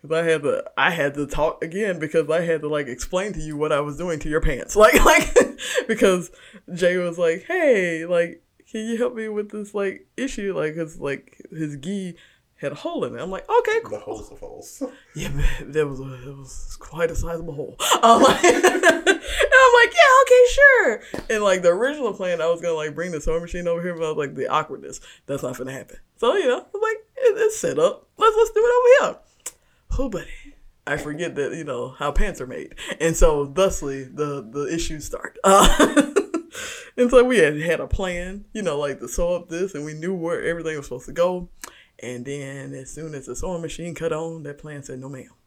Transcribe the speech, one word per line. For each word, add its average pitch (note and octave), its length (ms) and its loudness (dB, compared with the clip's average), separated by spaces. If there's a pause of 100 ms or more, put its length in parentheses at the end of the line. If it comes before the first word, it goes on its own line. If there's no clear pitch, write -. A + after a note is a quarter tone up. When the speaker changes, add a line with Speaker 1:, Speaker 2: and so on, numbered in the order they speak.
Speaker 1:
'cause D3 100 -8
I E3 120 0
had D#3+ 200 2
to, - 200 0 (140)
I D3 140 4
had C#3+ 240 -2
to C#3+ 120 -4
talk D3+ 360 -2
again F3 360 -4
because D#3 300 -2
I E3 120 0
had E3 200 -2
to, D3 80 -8
like, D3 180 -4
explain F3+ 460 -6
to D#3 80 -8
you D#3 160 -8
what D3+ 140 -2
I D3 100 2
was D3 160 -6
doing E3 220 -6
to D#3 100 -8
your D3+ 120 0
pants. - 340 -2
<laughs> - 0 -
Like, G#3+ 280 8
like, - 320 4 (520)
because F#3 420 2 (440)
Jay F3+ 240 0
was F3 200 -4
like, E3+ 300 -2
"Hey, G3 580 0
like, E3+ 380 -2 (280)
can A3 140 -8
you A#3 120 -4
help A#3+ 180 -2
me A3 120 -8
with G#3 240 -6
this, G#3 220 -12
like, G3 420 -6
issue?" A3 400 -6
Like, D#3 200 -4
'cause, E3 220 -8
like, - 440 -10 (100)
his D#3 260 -8
gi F3+ 380 -8 (400)
had C#3+ 160 -8
a C#3+ 40 -12
hole D#4+ 300 -6
in A#2 100 -10
it. A#2+ 60 -10
I'm F#3 100 -8
like, - 180 -10
"Okay, A4+ 340 2
cool." - 140 -10
Speaker 2:
The - 80 -14
holes - 260 -12
of - 80 -20
holes. - 440 -16 (160)
<laughs> - 160 -20
Speaker 1:
Yeah, D#3 140 -8
man, C#3 420 0
that D3+ 160 0
was C3 120 -10
a, C3 300 -14
it C#3 80 -16
was - 420 -14
quite E3 320 -4
a D3 40 -10
sizable E3+ 380 -6
hole. C#3+ 240 -12
<laughs> - 260 0
I'm A3+ 200 8
like, - 200 4
<laughs> - 20 4
and - 400 4
I'm C5 920 4
like, A#4 220 4
"Yeah, C#5 100 8 (120)
okay, B4+ 200 8 (140)
sure." A#4 440 6 (280)
And, G#3+ 140 0
like, F#3+ 180 4
the F3 80 6
original A#3+ 440 -2
plan, F3+ 280 -4
I E3 60 0
was E3+ 140 -2
gonna, E3+ 140 -4
like, D3+ 200 -6
bring F3 160 -8
the D3+ 100 -8
sewing E3+ 200 -2
machine F3 260 -8
over E3+ 160 -2
here, F3+ 100 -6
but E3 120 -6
I D#3 40 -2
was D3+ 80 -4
like, C#3+ 180 -6
"The B2+ 120 -6
awkwardness, C#3+ 520 -4 (280)
that's C#3 160 -8
not B2+ 140 -8
gonna C3 160 -10
happen." - 240 -16 (200)
So, B3+ 180 0
you E4+ 120 0
know, B3 260 -2
I'm G#4 80 -6
like, A4 160 -2 (200)
"It, A#4 200 2
it's G#4+ 220 0
set - 180 -2
up. - 300 0 (100)
Let's, A4 180 2
let's A4 160 2
do G#4 140 0
it A#4+ 140 2
over B4 100 6 (240)
here." - 60 -18 (800)
Oh, - 100 -2
buddy, - 460 -12 (320)
I C#3+ 80 -4
forget D3 400 -8
that, C#3 180 -4
you E3 120 -10
know, B2+ 240 -8
how C#3+ 240 -6
pants G3+ 260 0
are B2+ 80 -10
made. - 280 -14 (260)
And E3 160 0
so, D3+ 280 4
thusly, C#3 600 -2
the, C#3+ 440 -8
the C#3 240 -6
issues D#3 320 -6
start. - 380 -12
Uh, - 720 6 (420)
<laughs> - 420 -14
and B3 140 2
so B3 140 8
we B3+ 140 4
had, D3+ 200 4
had E3 220 -2
a - 60 -8
plan, F#3 680 -6
you A3 80 -6
know, D#3 180 -4
like, C#3+ 220 -6
to A#2+ 80 -12
sew F3 260 -2
up E3+ 140 -10
this, F3 260 -6
and D3 80 -8
we D#3 100 -10
knew E3+ 200 -6
where E3+ 280 -4
everything D#3+ 360 -6
was C3+ 80 -12
supposed B2 220 -12
to - 40 -16
go. F3+ 380 -2 (520)
And B2 240 -10
then C#3 480 -12
as C3+ 160 -16
soon D#3 240 -14
as C3+ 120 -14
the F#3 100 -12
sewing F3 260 -8
machine E3+ 320 -12
cut D#3 200 -6
on, E3 300 -10
that C#3+ 160 -14
plan D3 220 -16
said, C3 180 -14
"No, C3 100 -14
ma'am." C3 200 -16 (180)